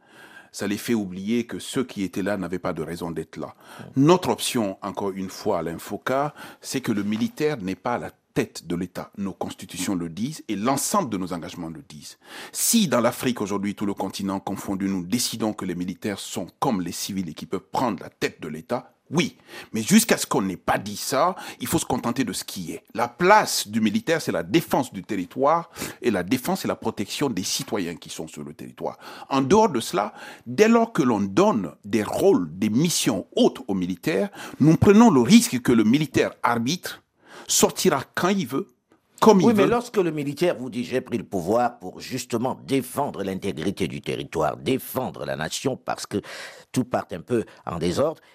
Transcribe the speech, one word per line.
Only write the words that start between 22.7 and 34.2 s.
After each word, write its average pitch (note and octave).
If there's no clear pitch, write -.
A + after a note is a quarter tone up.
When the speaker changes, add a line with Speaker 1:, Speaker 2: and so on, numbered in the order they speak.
Speaker 1:
est. E2
La A2
place -
du G#2+
militaire, A2
c'est -
la E2+
défense C#3
du F#2+
territoire, C3
et -
la G2
défense B2
et -
la F#2
protection A2+
des F#2+
citoyens G2
qui -
sont E2
sur D2+
le D2
territoire. C2
En C3+
dehors G3
de A#2
cela, G3
dès C#3+
lors A3+
que D#3+
l'on A#2+
donne G2+
des G#2+
rôles, G2
des G2
missions C3
hautes -
aux -
militaires, F#2